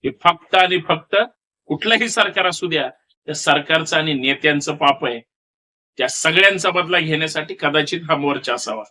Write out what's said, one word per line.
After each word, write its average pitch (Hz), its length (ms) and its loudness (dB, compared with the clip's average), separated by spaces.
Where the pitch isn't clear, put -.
हे 135 60 -2
फक्त 175 300 0
आणि 185 240 4
फक्त 160 280 -2
कुठलंही 220 420 0
सरकार 196 380 0
असू 180 200 -4
द्या, 147 240 -2
त्या 147 80 -8
सरकारचं 160 640 0
आणि 156 160 0
नेत्यांचं 143 640 0
पाप 143 300 2
आहे. 117 160 -4
त्या 127 100 0
सगळ्यांचा 185 640 2
बदला 175 300 0
घेण्यासाठी 156 600 -4
कदाचित 151 480 0
हा 160 80 2
मोर्चा 139 380 -2
असावा. 107 360 -6